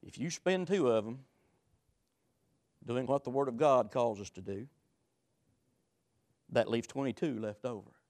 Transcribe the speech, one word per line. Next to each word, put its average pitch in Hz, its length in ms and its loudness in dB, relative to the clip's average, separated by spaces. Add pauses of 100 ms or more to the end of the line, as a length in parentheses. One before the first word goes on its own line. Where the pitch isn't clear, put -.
If - 140 -18
you 151 120 -4
spend 180 380 -2
two 170 220 4
of 110 160 4
'em 127 200 -12 (1600)
doing 123 200 -2
what 139 180 2
the - 60 -4
Word 135 180 0
of 120 80 -6
God 127 360 4
calls 117 280 0
us 101 120 -10
to 95 100 -16
do, 101 260 -8 (1800)
that 113 200 0
leaves 117 180 0
twenty-two 135 520 -4
left 107 240 -8
over. 117 280 -10 (180)